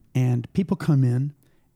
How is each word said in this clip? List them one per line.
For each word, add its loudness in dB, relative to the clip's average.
and 0
people -2
come 2
in 0